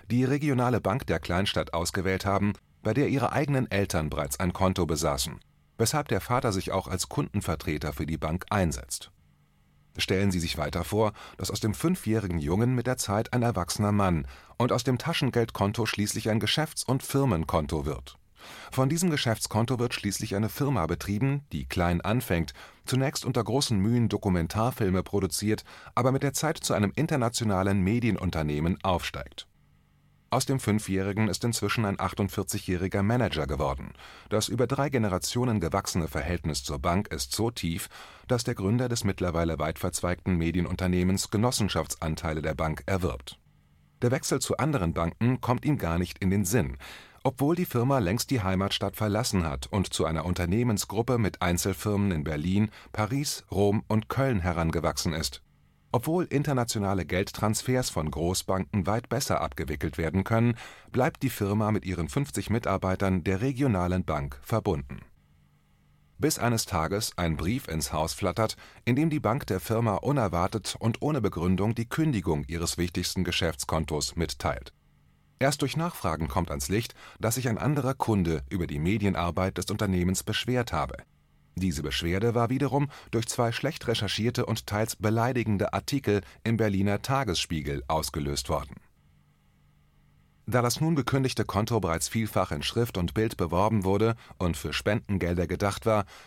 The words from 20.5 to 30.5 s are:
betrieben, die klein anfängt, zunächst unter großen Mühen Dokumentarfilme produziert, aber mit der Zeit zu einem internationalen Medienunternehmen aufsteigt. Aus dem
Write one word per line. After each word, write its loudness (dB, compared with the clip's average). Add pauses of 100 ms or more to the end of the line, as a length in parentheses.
betrieben, 0 (100)
die -4
klein 2
anfängt, 0 (300)
zunächst 0
unter 0
großen 0
Mühen 4
Dokumentarfilme 2
produziert, 0 (320)
aber 2
mit 0
der 0
Zeit -2
zu -2
einem 2
internationalen 2
Medienunternehmen 0
aufsteigt. -4 (840)
Aus 0
dem 0